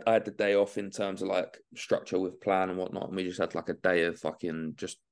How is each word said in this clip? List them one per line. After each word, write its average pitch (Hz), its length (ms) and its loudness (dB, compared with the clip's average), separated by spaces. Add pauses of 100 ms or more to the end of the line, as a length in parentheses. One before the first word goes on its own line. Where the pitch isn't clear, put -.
I 113 60 6
had 110 140 4
the 101 40 -6
day 101 240 2
off 101 220 4
in 101 140 -6
terms 95 320 -4
of, 95 60 -2
like, 92 300 -2 (160)
structure - 440 -2
with 92 240 -2
plan 95 260 2
and 92 100 -4
whatnot, 95 300 -4
and 95 80 -6
we 95 80 -2
just 87 140 -4
had, 87 160 0
like, 85 160 -2
a 85 40 -4
day 87 300 4
of 85 140 0
fucking 80 580 -4
just - 240 -10 (120)